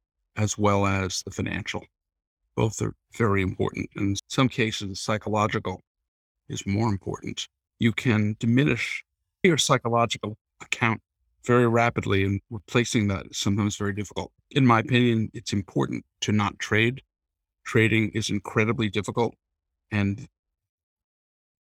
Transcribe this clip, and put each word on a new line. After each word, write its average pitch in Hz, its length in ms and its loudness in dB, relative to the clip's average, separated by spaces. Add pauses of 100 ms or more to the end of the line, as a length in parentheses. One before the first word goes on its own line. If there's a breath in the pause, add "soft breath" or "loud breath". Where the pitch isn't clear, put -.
(360)
as 107 220 -2
well 101 280 2
as 95 360 -2
the - 80 -14
financial. - 540 -8 (720)
Both 117 280 -2
are 110 120 -4 (200)
very 101 260 0
important. - 560 -4
In 101 180 -2 (140)
some 131 220 2
cases, 110 400 -4
the 95 40 -10
psychological 104 880 -2 (680)
is - 160 -8
more 107 240 0
important. - 580 -8 (300)
You 117 140 2
can 107 460 0
diminish 123 640 0 (400)
your 175 140 6
psychological 117 800 0 (240)
account - 400 -2 (440)
very 123 240 6
rapidly, 117 560 2
and 101 160 0 (100)
replacing 117 560 0
that 98 200 -2
is - 120 -12
sometimes 101 380 0
very 101 160 -4
difficult. 98 400 -8 (180)
In 135 160 2
my 113 140 6
opinion, 117 520 2
it's - 200 -8
important - 520 -2 (180)
to 120 100 0
not 104 260 0
trade. 117 440 0 (640)
Trading 110 500 4
is 104 160 -4
incredibly 107 580 0
difficult, 113 480 -2 (560)
and 104 340 0 (1300)